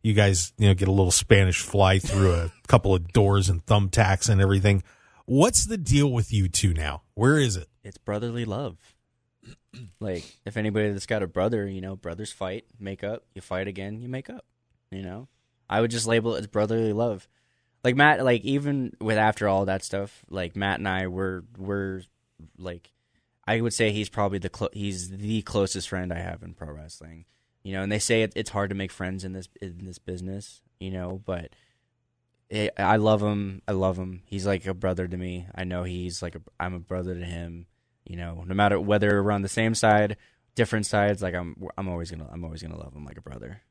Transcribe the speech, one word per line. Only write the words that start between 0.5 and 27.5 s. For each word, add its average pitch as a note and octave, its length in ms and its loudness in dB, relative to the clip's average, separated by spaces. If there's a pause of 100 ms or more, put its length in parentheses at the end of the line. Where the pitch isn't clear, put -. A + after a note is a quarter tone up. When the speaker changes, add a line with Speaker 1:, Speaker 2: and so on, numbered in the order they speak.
Speaker 1:
you G#2+ 100 6
know, G2 60 10
get F#2+ 140 2
a F#2+ 40 4
little F#2 200 6
Spanish G2 500 4
fly F#2+ 380 4
through F#2+ 340 2
a E2+ 260 -2
<laughs> - 80 -20
couple G2+ 280 6
of E2+ 160 -2
doors G2 380 4
and E2+ 160 0
thumbtacks G2 640 4
and G2 120 6
everything. G2 420 4 (420)
What's D#3 400 4
the G#3+ 120 -2
deal C#3+ 340 4
with A#2 220 0
you F#2+ 140 4
two F2+ 260 2
now? D2+ 300 -4 (120)
Where C3 240 6
is A2+ 160 2
it? F2+ 120 -10 (160)
Speaker 2:
It's G2+ 140 -16
brotherly A#2 480 -6
love. G#2+ 320 -6 (640)
<clears throat> - 40 -20 (540)
Like, F#2 240 -6 (200)
if G2+ 120 -8
anybody G#2+ 340 0
that's G2 140 -8
got G#2+ 180 -2
a F2+ 40 -4
brother, G2+ 400 -2
you F#2+ 140 -8
know, F#2+ 140 -10
brothers F#2 360 -12
fight, G2 340 -8 (140)
make G2 260 -10
up, A2 180 -8 (100)
you F#2 80 -16
fight F#2 260 -6
again, G2+ 340 -10
you B2 80 -12
make C3 200 -10
up, B3 140 -16 (480)
you F#2+ 100 -10
know? G2 260 -12 (420)
I G#2+ 100 2
would A#2 120 2
just A#2 160 -4
label A2+ 280 2
it - 40 -4
as G#2 80 -8
brotherly G#2+ 440 0
love. G#2+ 360 -2 (560)
Like, B2+ 120 2
Matt, C#3+ 300 6
like, A#2+ 180 4
even C#3+ 560 -2
with, G#2+ 180 0
after G#2+ 300 2
all G2 180 2
that F#2+ 200 -2
stuff, G2+ 440 -8
like, F2+ 280 -6
Matt G2 220 -2
and G2+ 100 -4
I, F#2 180 -2
we're, F#2 360 -4 (140)
we're, F#2+ 440 -4 (560)
like, F2 340 -14 (560)
I A2+ 140 0
would A#2 120 0
say G#2+ 180 2
he's G#2 180 -4
probably G2+ 300 -2
the F2+ 100 -6
clo-, - 240 -6
he's F#2+ 360 -6
the G#2 340 -4
closest G2 440 -2
friend F2+ 240 -6
I E2+ 80 -6
have E2+ 240 -10
in E2+ 100 -16
pro D#2 200 -14
wrestling. D#2+ 500 -18 (400)